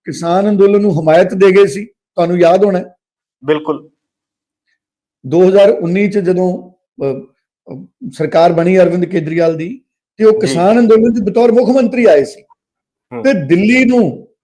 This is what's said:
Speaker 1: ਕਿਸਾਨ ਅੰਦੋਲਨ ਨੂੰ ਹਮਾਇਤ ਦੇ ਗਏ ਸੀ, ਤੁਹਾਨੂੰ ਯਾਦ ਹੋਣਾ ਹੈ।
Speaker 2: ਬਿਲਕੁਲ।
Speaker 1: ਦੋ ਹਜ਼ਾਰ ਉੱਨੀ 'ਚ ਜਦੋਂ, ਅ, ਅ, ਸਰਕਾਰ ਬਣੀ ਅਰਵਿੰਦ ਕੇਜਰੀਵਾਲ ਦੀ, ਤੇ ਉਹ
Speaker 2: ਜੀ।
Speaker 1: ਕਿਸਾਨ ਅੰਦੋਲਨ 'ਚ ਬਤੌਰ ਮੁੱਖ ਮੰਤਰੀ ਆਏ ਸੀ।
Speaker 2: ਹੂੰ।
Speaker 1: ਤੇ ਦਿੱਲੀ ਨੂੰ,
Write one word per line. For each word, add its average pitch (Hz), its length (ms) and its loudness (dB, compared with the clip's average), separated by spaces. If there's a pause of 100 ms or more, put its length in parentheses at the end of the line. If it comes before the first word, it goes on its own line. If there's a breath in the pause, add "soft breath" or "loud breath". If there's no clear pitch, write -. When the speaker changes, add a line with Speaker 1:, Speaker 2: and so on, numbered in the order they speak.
Speaker 1:
ਕਿਸਾਨ 175 460 -4
ਅੰਦੋਲਨ 202 320 2
ਨੂੰ 180 200 -2
ਹਮਾਇਤ 165 320 2
ਦੇ 190 180 2
ਗਏ 202 140 4
ਸੀ, 190 200 -8
ਤੁਹਾਨੂੰ 180 520 -6
ਯਾਦ 180 280 2
ਹੋਣਾ 185 140 -2
ਹੈ। - 160 -14 (500)
Speaker 2:
ਬਿਲਕੁਲ। 151 440 -6 (1400)
Speaker 1:
ਦੋ 175 200 2
ਹਜ਼ਾਰ 202 220 4
ਉੱਨੀ 190 400 -2
'ਚ 202 80 -4
ਜਦੋਂ, 180 540 -4 (340)
ਅ, 135 140 -6 (540)
ਅ, 165 120 -18 (280)
ਸਰਕਾਰ 165 400 0
ਬਣੀ 175 260 0
ਅਰਵਿੰਦ 175 260 0
ਕੇਜਰੀਵਾਲ 165 500 -4
ਦੀ, 175 260 -12 (360)
ਤੇ 214 80 0
ਉਹ 214 60 6
Speaker 2:
ਜੀ। 220 80 0
Speaker 1:
ਕਿਸਾਨ 180 400 0
ਅੰਦੋਲਨ 226 340 2
'ਚ 202 180 -4
ਬਤੌਰ 233 200 2
ਮੁੱਖ 240 180 0
ਮੰਤਰੀ 247 360 0
ਆਏ 151 180 4
ਸੀ। - 180 -12
Speaker 2:
ਹੂੰ। - 840 -20
Speaker 1:
ਤੇ 269 100 0
ਦਿੱਲੀ 196 520 0
ਨੂੰ, 233 420 -2 (160)